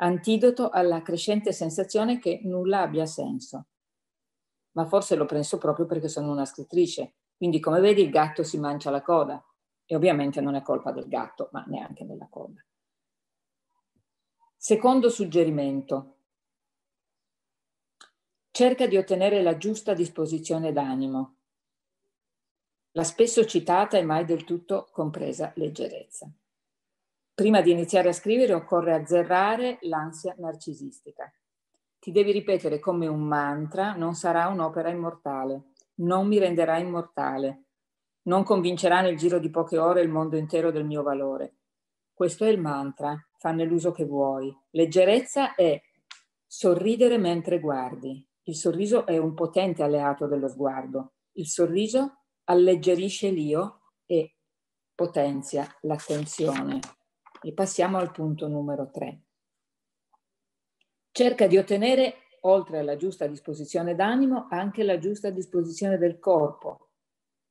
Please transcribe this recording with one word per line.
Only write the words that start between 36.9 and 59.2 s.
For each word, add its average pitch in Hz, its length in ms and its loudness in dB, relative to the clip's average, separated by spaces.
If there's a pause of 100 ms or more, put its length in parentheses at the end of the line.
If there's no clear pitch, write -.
non 185 200 2
convincerà 180 560 2
nel 180 180 2
giro 170 220 2
di 165 100 -4
poche 165 280 -2
ore 170 240 4
il 165 80 2
mondo 156 260 -2
intero 160 340 0
del 151 160 -2
mio 151 160 -4
valore". 135 540 -4 (580)
Questo 175 300 -2
è 220 60 4
il 214 100 4
mantra, 143 580 -4 (200)
fanne 165 260 -2
l'uso 165 300 0
che 165 100 -4
vuoi. 139 500 -2 (180)
Leggerezza 185 840 2
è 160 260 2 (640)
sorridere 220 720 2
mentre 170 440 0
guardi. 135 640 -6 (160)
Il 160 120 -8
sorriso 202 500 0
è 165 120 0
un 160 160 0
potente 170 480 -2
alleato 147 460 0
dello 139 220 -2
sguardo. 131 640 -6 (200)
Il 160 140 -8
sorriso 220 720 0 (260)
alleggerisce 180 840 4
l'io 165 640 -2 (120)
e 160 300 0 (580)
potenzia 143 720 -2 (160)
l'attenzione. 151 1000 -4 (640)
E 156 100 -10
passiamo 190 440 -2
al 180 140 -2
punto 156 360 -4
numero 143 440 -6
tre. - 320 -10 (1900)